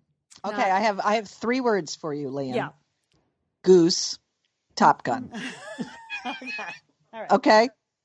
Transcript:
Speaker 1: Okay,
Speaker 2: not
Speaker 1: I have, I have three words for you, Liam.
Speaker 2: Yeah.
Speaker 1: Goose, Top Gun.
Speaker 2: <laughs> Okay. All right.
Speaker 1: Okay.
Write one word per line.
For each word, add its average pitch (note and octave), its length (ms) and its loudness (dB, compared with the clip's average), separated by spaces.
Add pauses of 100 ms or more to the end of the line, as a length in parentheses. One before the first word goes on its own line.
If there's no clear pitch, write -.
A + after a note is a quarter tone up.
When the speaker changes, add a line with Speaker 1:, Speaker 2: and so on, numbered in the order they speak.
(420)
Speaker 1:
Okay, G#3 140 -8
Speaker 2:
not G3+ 140 0
Speaker 1:
I F#3+ 100 2
have, G#3 200 0
I G#3+ 160 0
have G#3+ 120 -4
three B3 320 -4
words G#3+ 360 -2
for D#3 180 -8
you, C#3+ 140 -6
Liam. C#3 260 -6
Speaker 2:
Yeah. G3 140 -4 (920)
Speaker 1:
Goose, F3+ 560 4 (560)
Top D#3 300 4
Gun. A#2+ 300 -6
Speaker 2:
<laughs> A3 60 -12 (880)
Okay. B3+ 260 -12 (600)
All A3+ 80 -14
right. F#3 120 -4
Speaker 1:
Okay. B3 360 4 (360)